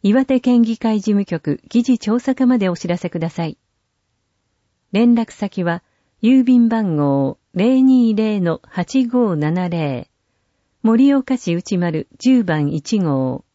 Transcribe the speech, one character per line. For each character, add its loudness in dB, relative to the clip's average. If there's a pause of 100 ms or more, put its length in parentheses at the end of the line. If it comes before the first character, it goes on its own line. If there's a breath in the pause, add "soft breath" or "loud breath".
岩 2
手 0
県 2
議 0
会 -2
事 -2
務 0
局 -6
議 0
事 0
調 -2
査 -4
課 0
ま 2
で 0
お -4
知 -10
ら -2
せ -6
く -6
だ -4
さ -8
い。 -10 (1400)
連 4
絡 -2
先 -6
は、 -4 (400)
郵 4
便 4
番 -2
号 -2 (140)
零 2
二 4
零 -2
の -2
八 -2
五 0
七 -2
零、 -6 (760)
盛 4
岡 -2
市 -4
内 -4
丸 -2 (100)
十 2
番 0
一 -4
号。 -2 (120)